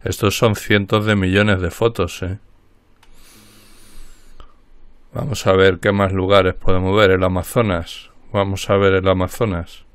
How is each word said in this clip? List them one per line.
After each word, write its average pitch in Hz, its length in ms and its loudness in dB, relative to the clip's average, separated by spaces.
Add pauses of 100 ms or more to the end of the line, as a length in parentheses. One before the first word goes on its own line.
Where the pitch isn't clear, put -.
Estos 98 340 -2
son 107 200 2
cientos 104 500 0
de 107 80 2
millones 98 460 2
de 85 100 -2
fotos, 101 540 -4
¿eh? 92 160 -8 (2750)
Vamos 135 320 -6
a 98 60 2
ver 95 260 4
qué 101 140 0
más 101 200 0
lugares 92 420 2
podemos 92 420 0
ver. 101 160 4
El 92 100 2
Amazonas. 92 880 -2 (220)
Vamos 98 380 -2
a 101 60 4
ver 98 160 4
el 92 140 0
Amazonas. 92 760 -2 (100)